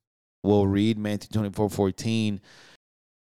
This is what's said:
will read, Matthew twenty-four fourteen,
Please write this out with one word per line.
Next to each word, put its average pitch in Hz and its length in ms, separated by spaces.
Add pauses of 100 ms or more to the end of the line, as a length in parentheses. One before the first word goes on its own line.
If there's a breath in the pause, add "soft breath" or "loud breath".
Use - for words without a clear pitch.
(420)
will 101 240
read, 101 320
Matthew 104 360
twenty-four 104 360
fourteen, 104 720 (880 loud breath)